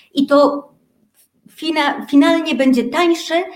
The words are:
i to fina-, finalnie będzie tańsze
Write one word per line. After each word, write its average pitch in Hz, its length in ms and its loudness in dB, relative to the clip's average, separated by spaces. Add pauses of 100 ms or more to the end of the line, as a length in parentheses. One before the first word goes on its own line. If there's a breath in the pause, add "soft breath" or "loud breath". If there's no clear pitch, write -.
(140 loud breath)
i 285 120 0
to 285 420 2 (840)
fina-, 311 560 -4
finalnie 320 480 0
będzie 247 300 2
tańsze 330 600 -2 (120)